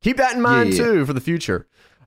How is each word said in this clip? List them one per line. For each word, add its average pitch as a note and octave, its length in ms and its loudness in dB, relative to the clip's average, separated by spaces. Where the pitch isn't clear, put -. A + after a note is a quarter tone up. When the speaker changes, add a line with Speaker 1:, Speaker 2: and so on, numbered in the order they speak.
Speaker 1:
keep B3 160 0
that B3+ 160 2
in A#3+ 80 -2
mind A#3+ 320 2
Speaker 2:
Yeah, A#3 100 2
yeah. A#3 80 0
Speaker 1:
too D3+ 140 2
for C#3 80 -4
the B2+ 80 -4
future. D#3+ 440 -4